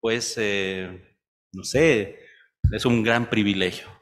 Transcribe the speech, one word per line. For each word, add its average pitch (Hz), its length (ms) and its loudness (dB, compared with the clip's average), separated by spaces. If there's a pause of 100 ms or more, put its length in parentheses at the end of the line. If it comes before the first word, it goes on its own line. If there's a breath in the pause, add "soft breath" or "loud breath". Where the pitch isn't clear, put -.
pues, 113 360 -2
eh, 95 800 -6 (360)
no 95 100 -12
sé, 123 560 0 (520 loud breath)
es 107 140 -4
un 120 180 4
gran 117 260 2
privilegio 98 580 0 (140)